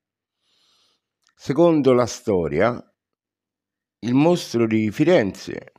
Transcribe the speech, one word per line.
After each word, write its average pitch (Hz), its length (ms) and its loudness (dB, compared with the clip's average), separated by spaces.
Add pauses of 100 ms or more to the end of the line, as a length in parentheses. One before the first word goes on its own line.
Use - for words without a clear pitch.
(1400)
Secondo 143 580 2
la 123 120 2
storia, 92 760 -2 (1200)
il 120 140 -4
mostro 139 540 0
di 110 240 0
Firenze, 147 880 -2